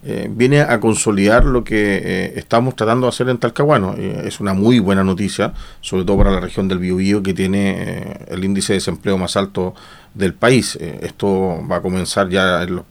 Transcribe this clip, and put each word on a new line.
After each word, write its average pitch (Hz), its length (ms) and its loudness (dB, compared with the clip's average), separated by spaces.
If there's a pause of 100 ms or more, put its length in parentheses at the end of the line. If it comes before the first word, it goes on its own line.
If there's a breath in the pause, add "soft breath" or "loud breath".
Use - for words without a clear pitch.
eh, - 260 -6
viene 127 300 4
a 139 180 2
consolidar 104 640 4
lo 123 200 2
que, 104 400 0
eh, 92 320 -4
estamos 127 400 0
tratando 117 300 0
de - 20 2
hacer 123 200 -2
en 123 100 0
Talcahuano. 131 600 0
Eh, 95 280 -6
es 98 120 -10
una 98 160 -2
muy 110 240 4
buena 98 240 2
noticia, 95 520 0 (260 loud breath)
sobre 95 240 -4
todo 98 140 2
para 101 120 6
la 95 80 2
región 92 300 -4
del 92 100 0
Biobío, 95 420 0
que 95 140 -2
tiene, 95 420 -2
eh, 92 520 -10
el 92 160 -6
índice 98 300 0
de - 20 2
desempleo 95 420 -2
más 90 180 -2
alto 98 380 -2 (400 loud breath)
del 98 200 -2
país. 120 460 2
Eh, 76 220 -10
esto 95 560 -2 (100)
va 90 100 0
a 85 40 -4
comenzar 92 460 -2
ya 90 340 2
en 90 140 -4
los 87 140 -8